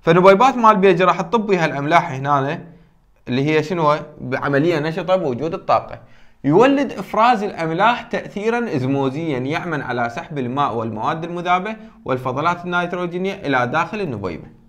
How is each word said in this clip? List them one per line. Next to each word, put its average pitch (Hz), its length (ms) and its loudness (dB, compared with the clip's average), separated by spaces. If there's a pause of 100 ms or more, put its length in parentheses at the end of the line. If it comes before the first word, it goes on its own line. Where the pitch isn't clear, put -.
فنبيبات 196 560 6
مال 220 200 6
بيجي 185 280 4
راح 175 160 2
تطب 202 260 -2
بها 180 180 2
الأملاح 147 460 2
هنا، 139 540 -2 (640)
اللي 127 160 0
هي 156 180 2
شنو؟ 156 320 0 (260)
بعملية 143 580 0
نشطة 165 380 -2
بوجود 156 380 -2
الطاقة. - 460 -2 (440)
يولد 240 480 4
إفراز 214 500 0
الأملاح 190 600 -2
تأثيرًا 214 760 -4
إزموزيًا 135 640 -2
يعمل 156 440 -4
على 120 280 -4
سحب 165 280 -10
الماء 127 360 -2
والمواد 117 500 -4
المذابة 180 520 -2 (280)
والفضلات 135 600 -2
النيتروجينية 180 680 -4
إلى 131 320 -2
داخل 165 340 -4
النبيبة. 101 460 -6 (220)